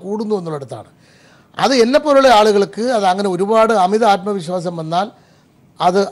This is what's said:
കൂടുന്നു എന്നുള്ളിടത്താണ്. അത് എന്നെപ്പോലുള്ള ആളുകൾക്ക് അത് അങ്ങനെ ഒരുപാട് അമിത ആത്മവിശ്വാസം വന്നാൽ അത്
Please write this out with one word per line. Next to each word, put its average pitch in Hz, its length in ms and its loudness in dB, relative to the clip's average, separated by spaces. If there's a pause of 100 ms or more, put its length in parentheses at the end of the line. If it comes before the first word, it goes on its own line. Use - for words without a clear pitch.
കൂടുന്നു 214 360 -6
എന്നുള്ളിടത്താണ്. 135 500 -12 (720)
അത് 233 100 2 (100)
എന്നെപ്പോലുള്ള 277 460 2 (100)
ആളുകൾക്ക് 208 440 0 (140)
അത് 196 160 0
അങ്ങനെ 196 220 -2
ഒരുപാട് 220 380 2 (120)
അമിത 214 180 0 (120)
ആത്മവിശ്വാസം 185 640 -6
വന്നാൽ 170 260 -4 (800)
അത് 185 140 2 (100)